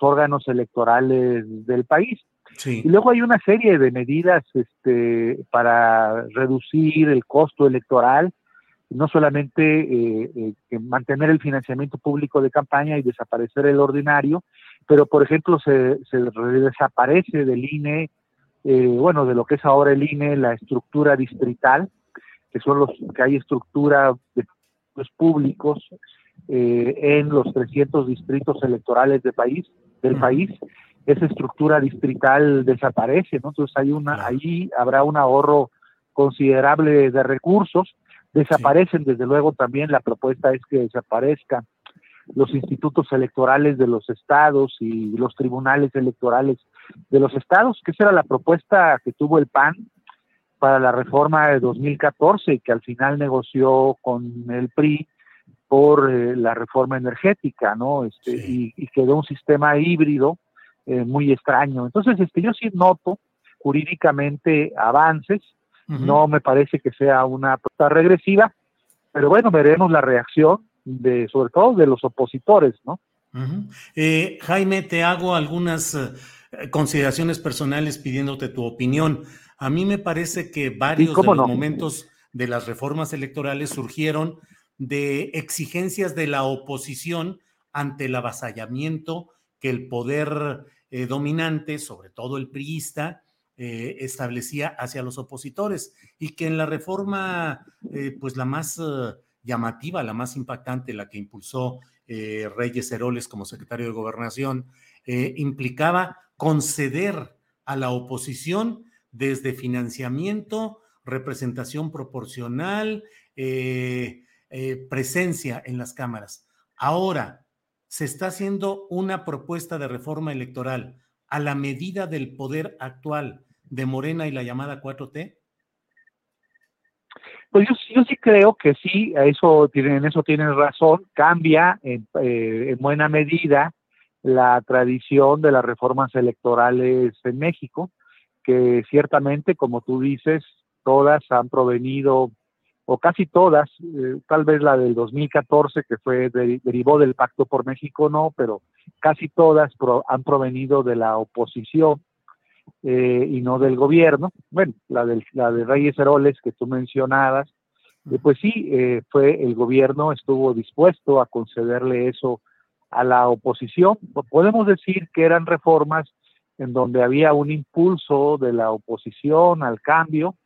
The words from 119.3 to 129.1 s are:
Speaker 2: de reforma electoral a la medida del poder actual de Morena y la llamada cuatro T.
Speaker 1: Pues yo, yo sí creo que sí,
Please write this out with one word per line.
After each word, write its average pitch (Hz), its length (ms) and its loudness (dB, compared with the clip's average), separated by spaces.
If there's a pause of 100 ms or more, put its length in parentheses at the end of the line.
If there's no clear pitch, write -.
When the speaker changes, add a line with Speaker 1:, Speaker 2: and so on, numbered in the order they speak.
Speaker 2:
de 143 100 -10
reforma 147 440 -10
electoral 127 680 -12 (300)
a 147 120 -8
la 147 160 -6
medida 160 520 -10
del 135 280 -12
poder 139 440 -10
actual 135 640 -12 (200)
de 127 220 -10
Morena 151 420 -6
y 143 40 -8
la 131 120 -10
llamada 139 380 -12
cuatro 135 280 -14
T. 160 280 -16 (2250)
Speaker 1:
Pues 202 160 4
yo, 254 80 0 (180)
yo 247 120 4
sí 277 100 -6
creo 208 400 6
que 143 200 0
sí, 190 420 -4